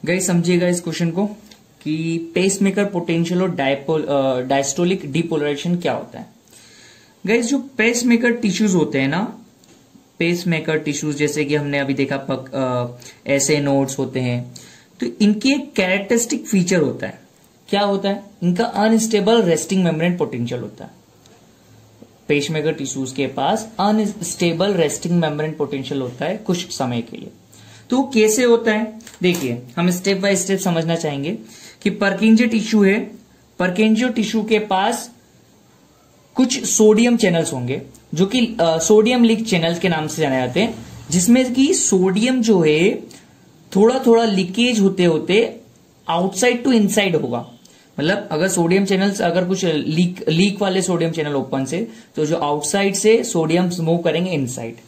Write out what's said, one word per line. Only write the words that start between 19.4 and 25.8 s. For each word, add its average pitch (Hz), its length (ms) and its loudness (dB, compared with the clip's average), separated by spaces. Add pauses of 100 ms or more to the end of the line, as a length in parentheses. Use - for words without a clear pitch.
resting 180 420 2
membrane 170 340 0
potential 123 440 -4
होता - 240 -14
है। - 60 -20 (1400)
pacemaker 151 460 0
tissues 135 380 -6
के 135 160 -2
पास 151 420 -4 (100)
unstable 196 920 0
resting 170 460 0
membrane 156 340 -2
potential 139 480 -6